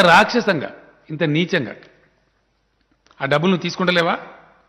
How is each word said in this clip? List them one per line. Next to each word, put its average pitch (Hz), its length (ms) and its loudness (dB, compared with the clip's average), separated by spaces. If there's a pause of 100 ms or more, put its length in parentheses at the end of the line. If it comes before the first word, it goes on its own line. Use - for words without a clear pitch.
(120)
రాక్షసంగా, 190 580 2 (420)
ఇంత 156 120 -6 (120)
నీచంగా 160 380 -4 (1500)
ఆ 135 120 -8
డబ్బులు 156 200 2
నువ్వు 175 140 -2
తీసుకుంటలేవా? 175 500 -2 (540)